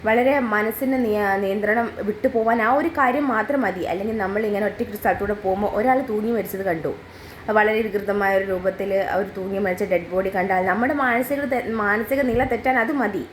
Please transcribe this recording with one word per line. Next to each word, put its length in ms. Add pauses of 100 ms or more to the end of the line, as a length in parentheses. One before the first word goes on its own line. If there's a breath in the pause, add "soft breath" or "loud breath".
വളരെ 260 (180)
മനസ്സിന് 520
നിയ-, 300 (100)
നിയന്ത്രണം 420 (220)
വിട്ടുപോകാൻ 580
ആ 20 (120)
ഒരു 180
കാര്യം 360
മാത്രം 320
മതി. 160 (100)
അല്ലെങ്കിൽ 320
നമ്മളിങ്ങനെ 460
ഒറ്റയ്ക്ക് 240
ഒരു 80
സ്ഥലത്തൂടെ 420
പോകുമ്പോൾ 340
ഒരാൾ 220 (100)
തൂങ്ങി 260
മരിച്ചത് 340
കണ്ടു, 220 (680 loud breath)
വളരെ 280
വികൃതമായ 540
ഒരു 120
രൂപത്തിൽ 400 (220)
അവർ 120 (120)
തൂങ്ങി 280
മരിച്ച 260
ഡെഡ് 200
ബോഡി 260
കണ്ടാൽ 340
നമ്മുടെ 320
മാനസിക 500
തെ-, 140 (160)
മാനസിക 360 (120)
നില 200
തെറ്റാൻ 320
അത് 80 (120)
മതി. 280